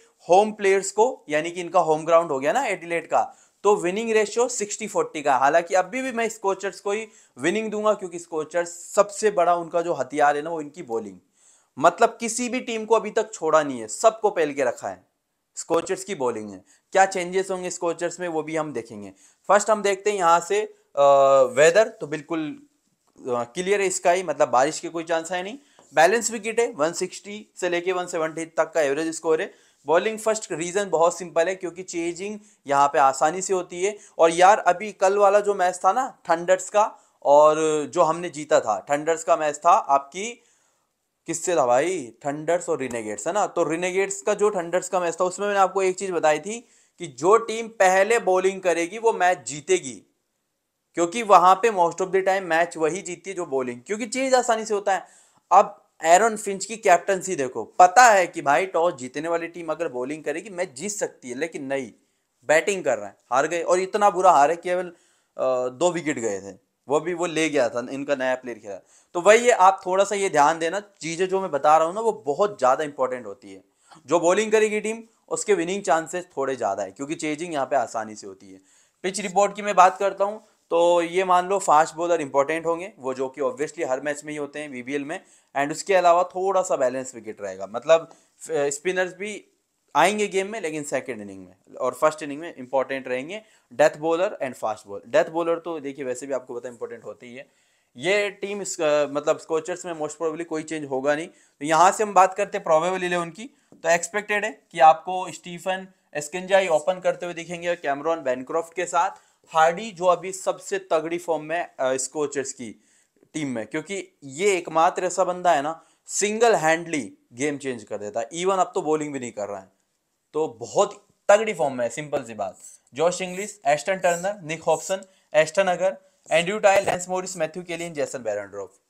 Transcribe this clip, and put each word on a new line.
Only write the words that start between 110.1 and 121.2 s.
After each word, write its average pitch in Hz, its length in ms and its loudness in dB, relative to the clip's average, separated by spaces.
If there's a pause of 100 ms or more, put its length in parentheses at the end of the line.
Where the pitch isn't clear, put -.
सबसे 185 460 -6 (120)
तगड़ी 165 280 0
फॉर्म 160 260 -6
में, 165 160 -6
अ, 131 360 -4
स्कॉचर्स 143 560 -6
की 117 160 -14 (680)
टीम 151 140 -6
में, 113 180 -6
क्योंकि 175 300 -8 (280)
ये 165 320 0
एकमात्र 175 480 0
ऐसा 180 200 0
बंदा 180 280 0
है 143 100 2
ना 151 100 -4 (360)
सिंगल 214 460 2
हैंडली 160 460 0 (320)
गेम 139 260 -4
चेंज 123 260 -8
कर 104 140 -8
देता 104 220 -6
है, 117 140 -6
even 185 240 0
अब 180 160 2
तो 190 80 -2
बॉलिंग 151 300 -2
भी 139 80 -8
नहीं 120 120 -10
कर 101 160 -8
रहा 101 100 -10
है, 95 120 -20 (640)
तो 156 120 -2 (140)
बहुत 160 340 0 (340)